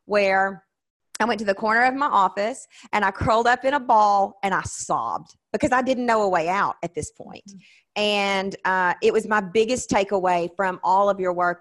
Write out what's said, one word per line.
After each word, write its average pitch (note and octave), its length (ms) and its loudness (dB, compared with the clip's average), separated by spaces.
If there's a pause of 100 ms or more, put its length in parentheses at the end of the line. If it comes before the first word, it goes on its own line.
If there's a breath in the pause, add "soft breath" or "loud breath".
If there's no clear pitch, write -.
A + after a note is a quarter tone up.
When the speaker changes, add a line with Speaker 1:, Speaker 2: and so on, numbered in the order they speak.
Speaker 1:
where G3 580 0 (560)
I G#3+ 40 0
went A3 140 -2
to A3 80 -8
the G#3+ 80 2
corner A3 300 0
of C4 100 2
my C#4+ 120 -2
office G3+ 600 0 (260 loud breath)
and G#3 120 0
I G3 60 2
curled A#3 360 0
up B3 180 2
in C4+ 100 0
a D4 60 0
ball G#3 640 2
and G3 100 -2
I D#3+ 100 -2
sobbed A#2 720 -6 (160)
because G#3+ 200 -2
I B3+ 100 2
didn't B3 220 -2
know A3+ 180 2
a G3+ 60 2
way E3+ 200 0
out F#3 340 -2
at E3+ 120 -8
this D3 180 -8
point. - 360 -18
Speaker 2:
Mm-hmm. G3 100 -20 (400 loud breath)
Speaker 1:
And, G3 580 -2 (100)
uh, F#3 260 2 (100)
it A3 80 4
was A3 160 0
my G#3+ 140 2
biggest A3 480 0
takeaway F#3 640 0
from F#3 300 -2
all G3 240 4
of G3 100 2
your F#3 140 -2
work F3 280 -2